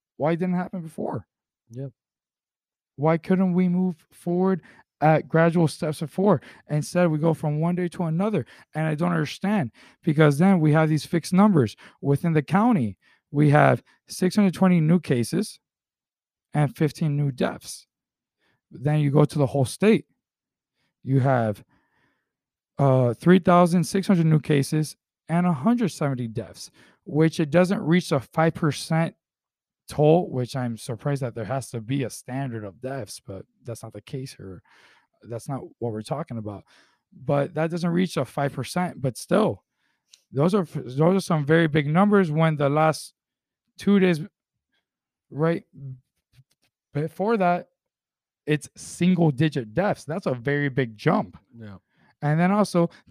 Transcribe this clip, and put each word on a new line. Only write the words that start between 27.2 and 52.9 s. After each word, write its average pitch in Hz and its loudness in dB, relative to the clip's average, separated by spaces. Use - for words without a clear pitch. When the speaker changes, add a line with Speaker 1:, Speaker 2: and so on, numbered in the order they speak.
Speaker 1:
it 156 -2
doesn't 180 2
reach 170 0
a 143 2
five 160 -2
percent 160 -2
toll, 160 2
which 127 -8
I'm 120 -6
surprised 135 -6
that 117 -8
there 113 -8
has 123 -8
to 117 -8
be 131 -4
a 104 -6
standard 123 -10
of 101 -16
deaths, 127 -12
but 95 -16
that's 113 -14
not 113 -16
the 107 -18
case 135 -12
here. 95 -18
That's 113 -14
not 135 -8
what 117 -6
we're 110 -8
talking 139 -10
about. 104 -12
But 143 -4
that 160 -4
doesn't 170 -4
reach 175 -2
a 135 -2
five 143 -6
percent, 170 -6
but 131 -4
still, 180 -2
those 175 0
are, 190 0
those 147 0
are - 0
some 156 -2
very 165 4
big 147 -2
numbers 190 2
when 156 2
the 143 0
last 156 0
two 202 4
days, 180 2
right 160 -2
before 190 -4
that, 175 0
it's 151 -2
single-digit 151 0
deaths. 175 -2
That's 170 -8
a 151 -2
very 143 -4
big 120 -4
jump. 165 -2
Speaker 2:
Yeah. 104 -18
Speaker 1:
And 151 2
then 180 4
also 185 2